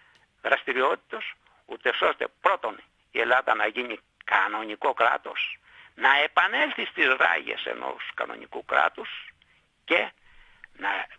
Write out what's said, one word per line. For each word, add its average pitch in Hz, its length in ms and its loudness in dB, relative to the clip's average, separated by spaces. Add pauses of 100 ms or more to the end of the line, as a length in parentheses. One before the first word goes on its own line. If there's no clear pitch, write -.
(420)
δραστηριότητας, 139 920 -2 (340)
ούτως - 360 -2
ώστε 156 260 0 (140)
πρώτον 147 380 0 (320)
η - 80 -6
Ελλάδα 120 360 4
να 107 120 0
γίνει 117 320 -6 (240)
κανονικό 107 720 0
κράτος, - 640 0 (380)
να 131 220 4
επανέλθει 214 680 0
στις 160 200 0
ράγες 85 600 2
ενός 60 480 -8
κανονικού - 520 -8
κράτους - 440 0 (760)
και 180 260 0 (600)
να, 98 160 -6 (300)